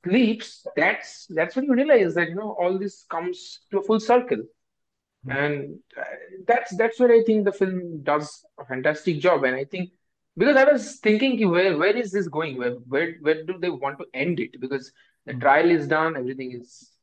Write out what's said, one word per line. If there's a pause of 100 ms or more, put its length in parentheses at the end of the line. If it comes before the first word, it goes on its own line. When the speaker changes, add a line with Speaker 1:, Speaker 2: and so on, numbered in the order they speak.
Speaker 1:
sleeps, (100)
that's,
that's
when
you
realize
that,
you
know,
all
this
comes (100)
to
a
full
circle. (840)
Speaker 2:
Mm-hmm.
Speaker 1:
And, (200)
uh, (420)
that's,
that's
where
I
think
the
film
does (140)
a
fantastic
job.
And
I
think, (460)
because
I
was
thinking,
ki,
where,
where
is
this
going?
Where,
where,
where
do
they
want
to
end
it?
Because (320)
the
Speaker 2:
Mm-hmm.
Speaker 1:
trial
is
done,
everything
is (120)